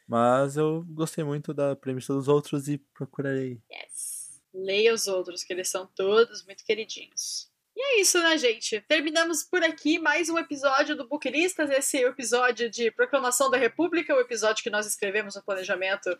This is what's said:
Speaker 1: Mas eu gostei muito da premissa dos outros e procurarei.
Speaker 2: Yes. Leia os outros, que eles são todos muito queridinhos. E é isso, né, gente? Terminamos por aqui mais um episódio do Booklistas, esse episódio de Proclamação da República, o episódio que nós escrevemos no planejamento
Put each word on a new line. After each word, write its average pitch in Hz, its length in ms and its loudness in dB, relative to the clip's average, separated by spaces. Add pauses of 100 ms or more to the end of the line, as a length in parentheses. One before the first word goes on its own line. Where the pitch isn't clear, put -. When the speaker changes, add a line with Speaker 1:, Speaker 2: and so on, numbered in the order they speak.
Speaker 1:
Mas 127 500 4
eu 156 320 0
gostei 160 360 -4
muito 147 300 -4
da 143 200 0
premissa 131 380 -6
dos 139 160 0
outros 143 400 2
e 147 80 -2 (160)
procurarei. 135 680 -6 (140)
Speaker 2:
Yes. - 680 -14 (120)
Leia 196 400 2
os 226 160 -2
outros, 180 340 -4
que - 100 -8
eles 180 160 -4
são 190 280 -6
todos 208 480 2
muito - 200 -20
queridinhos. - 880 -6 (240)
E 453 60 -6 (140)
é 415 40 4
isso, 359 200 4
né, 330 180 4
gente? 226 440 -2
Terminamos 320 600 0
por - 220 -2
aqui 320 340 0
mais 311 300 0
um 330 100 0
episódio 285 580 0
do 247 120 -8
Booklistas, 294 640 0
esse 277 260 0
episódio 247 720 0
de 226 220 -2
Proclamação 247 580 2
da 254 80 4
República, 320 560 0
o 262 60 6
episódio 220 420 0
que 226 80 -6
nós 208 160 -2
escrevemos 202 480 -4
no 196 80 -14
planejamento 185 760 -2